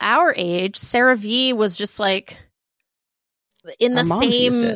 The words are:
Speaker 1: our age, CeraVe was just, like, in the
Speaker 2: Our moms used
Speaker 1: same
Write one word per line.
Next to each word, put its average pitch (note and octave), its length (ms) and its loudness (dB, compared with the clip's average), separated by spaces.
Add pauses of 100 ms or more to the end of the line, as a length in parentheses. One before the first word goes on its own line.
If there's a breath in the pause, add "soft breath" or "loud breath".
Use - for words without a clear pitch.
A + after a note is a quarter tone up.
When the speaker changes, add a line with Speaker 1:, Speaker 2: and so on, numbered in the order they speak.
Speaker 1:
our D4 360 2
age, F3+ 420 -4
CeraVe B3 760 0
was G#3 220 -2
just, G#3 240 -8
like, G3 380 -4 (1400)
in B3 160 0
the - 60 2
Speaker 2:
Our E3 60 0
moms A#3 300 2
used B3 260 2
Speaker 1:
same A#3 120 0